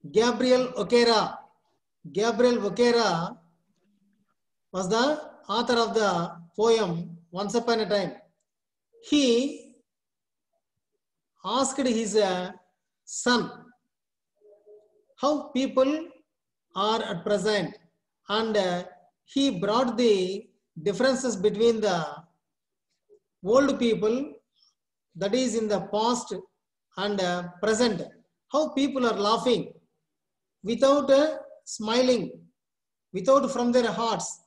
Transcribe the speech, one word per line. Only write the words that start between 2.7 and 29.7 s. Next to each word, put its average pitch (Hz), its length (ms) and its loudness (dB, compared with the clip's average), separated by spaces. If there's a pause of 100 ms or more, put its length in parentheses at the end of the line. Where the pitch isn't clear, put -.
was 185 180 -4
the 262 300 0 (300)
author 240 240 -2
of 226 220 0
the 180 420 0 (180)
poem 208 640 0 (140)
Once 202 240 -6
Upon 233 240 0
a 202 100 -4
Time. 196 240 -2 (880)
He 269 720 0 (1700)
asked 247 340 -2
his, 226 380 -2
uh, 185 360 0 (540)
son 233 440 0 (1700)
how 285 340 -2
people 269 600 0 (680)
are 214 260 0
at 180 220 -8
present 202 540 -2 (520)
and, 220 260 -2
uh, 180 280 0 (500)
he 269 300 0
brought 226 340 0
the 202 500 2 (400)
differences 247 480 0
between 214 460 2
the 190 160 0 (1500)
old 247 360 2
people, 220 360 0 (1000)
that 196 180 -2
is 247 220 0
in 220 120 -2
the 202 140 -2 (140)
past 233 380 -2 (640)
and, 202 220 -4
uh, 180 240 -2 (180)
present. 214 400 0 (500)
How 302 180 0
people 269 360 -2
are 208 220 0
laughing 226 460 0 (880)